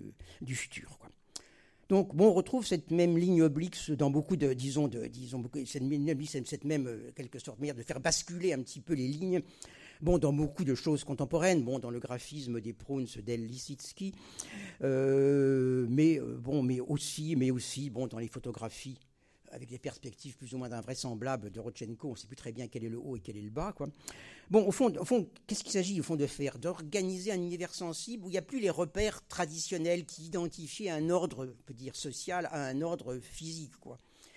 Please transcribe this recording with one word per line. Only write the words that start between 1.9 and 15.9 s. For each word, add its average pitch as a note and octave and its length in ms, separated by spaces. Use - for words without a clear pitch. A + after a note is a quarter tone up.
bon, F3+ 120
on G#3 80
retrouve A#3 320
cette E3+ 240
même E3+ 260
ligne F3 240
oblique D#3+ 520
dans C#3+ 180
beaucoup D3+ 260
de, C#3 160
disons, C3+ 360
de, A#2 180
disons, B2 320
beaucoup, B2 260
cette C3 200
même, D3 420
cette, C3+ 200
cette - 180
même, D3 220
euh, A#2 280
quelque B2+ 240
sorte, A#2 220
manière C#3+ 160
de A#2 60
faire C3+ 180
basculer E3+ 520
un C3+ 80
petit B2+ 200
peu E3 120
les C3 160
lignes, F3 320
bon, E3+ 160
dans C#3+ 160
beaucoup D3 300
de C3 100
choses D3 280
contemporaines, D3+ 640
bon, B2+ 140
dans A#2+ 100
le A#2+ 100
graphisme B2 640
des A2 140
Prunes C3+ 320
d'El A#2 220
Lissitzky, C3 680
euh, C3+ 1080
mais, D3+ 320